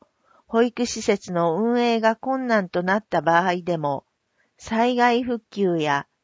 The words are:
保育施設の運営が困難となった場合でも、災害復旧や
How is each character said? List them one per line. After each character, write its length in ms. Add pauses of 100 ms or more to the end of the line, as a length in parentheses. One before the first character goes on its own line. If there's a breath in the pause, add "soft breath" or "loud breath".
(480 soft breath)
保 160
育 220
施 160
設 320
の 280
運 200
営 180
が 160
困 320
難 220
と 120
な 160
っ 80
た 160
場 240
合 120
で 200
も、 280 (520)
災 380
害 260
復 300
旧 260
や 300 (160)